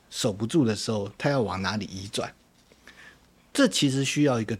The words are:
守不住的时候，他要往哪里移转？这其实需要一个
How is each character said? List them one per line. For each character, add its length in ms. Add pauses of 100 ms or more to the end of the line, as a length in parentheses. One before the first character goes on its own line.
守 240
不 140
住 180
的 100
时 140
候， 280
他 120
要 120
往 200
哪 160
里 80
移 220
转？ 260 (1200)
这 140
其 220
实 140
需 200
要 180
一 20
个 160